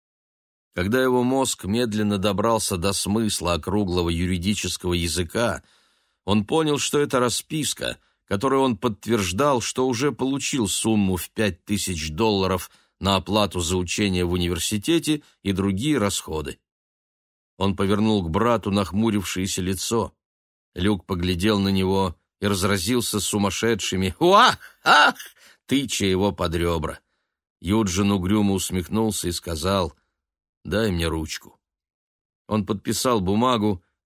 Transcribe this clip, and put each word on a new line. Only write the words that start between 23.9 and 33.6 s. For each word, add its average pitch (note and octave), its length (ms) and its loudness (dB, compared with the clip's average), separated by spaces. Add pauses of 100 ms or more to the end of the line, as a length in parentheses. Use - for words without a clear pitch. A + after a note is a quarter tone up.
«Уах! G3+ 380 6 (260)
Ах!», - 320 6 (500)
тыча C3 400 -2
его F#2+ 240 2
под F2 240 -2
ребра. E2 460 -2 (600)
Юджин G2+ 520 2
угрюмо G2 420 2
усмехнулся F#2+ 760 -2
и F2 40 -2
сказал: E2+ 600 -2 (720)
«Дай G#2+ 260 0
мне E2+ 180 0
ручку». D#2+ 500 -8 (880)
Он G#2+ 180 -2
подписал A2 560 0
бумагу G#2 600 2 (240)